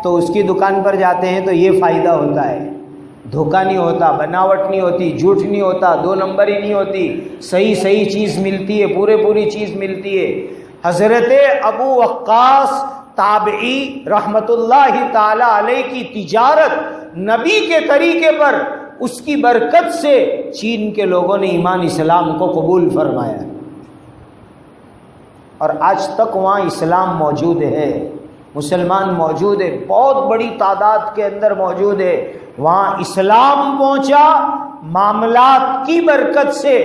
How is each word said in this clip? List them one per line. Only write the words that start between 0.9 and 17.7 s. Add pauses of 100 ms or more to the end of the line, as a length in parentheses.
جاتے
ہیں
تو
یہ
فائدہ
ہوتا
ہے۔ (720)
دھوکہ
نہیں
ہوتا،
بناوٹ (100)
نہیں
ہوتی،
جھوٹ
نہیں
ہوتا،
دو
نمبری
نہیں
ہوتی، (380)
صحیح
صحیح
چیز
ملتی
ہے،
پورے
پوری
چیز
ملتی
ہے۔ (540)
حضرت (320)
ابو
وقاص (320)
تابعی (300)
رحمت
اللہ (180)
تعالی
علیہ
کی (100)
تجارت
نبی
کے